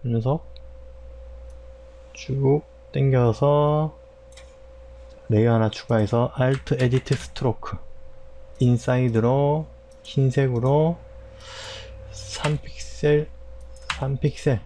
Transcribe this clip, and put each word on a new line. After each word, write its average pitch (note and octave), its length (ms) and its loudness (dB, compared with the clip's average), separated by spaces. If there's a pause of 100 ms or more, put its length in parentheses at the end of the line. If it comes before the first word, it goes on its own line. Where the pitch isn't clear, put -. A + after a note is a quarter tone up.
이 A#2+ 60 -4
녀석 A#2 360 0 (1700)
쭉 C3+ 480 2 (300)
당겨서 C#3+ 1040 4 (1300)
레이어 A2 240 4
하나 A2 160 4
추가해서 A#2 680 0
Alt C3+ 440 2
Edit B2+ 300 2
Stroke - 640 -4 (840)
인사이드로 B2+ 1080 2 (340)
흰색으로 C3+ 960 2 (1120)
삼 - 460 -4
픽셀, - 720 0 (720)
삼 C3+ 180 -2
픽셀. C#3 480 0